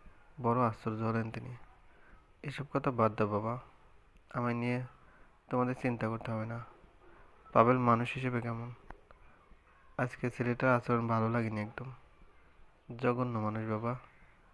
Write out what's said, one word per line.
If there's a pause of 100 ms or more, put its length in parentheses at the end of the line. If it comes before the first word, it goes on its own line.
(420)
বড়
আশ্চর্য
হলেন
তিনি। (840)
"এসব
কথা
বাদ
দাও
বাবা, (760)
আমায়
নিয়ে (680)
তোমাদের
চিন্তা
করতে
হবে
না। (880)
পাবেল
মানুষ
হিসেবে
কেমন? (1200)
আজকে
ছেলেটার
আচরণ
ভালো
লাগেনি
একদম, (1080)
জঘন্য
মানুষ
বাবা।" (600)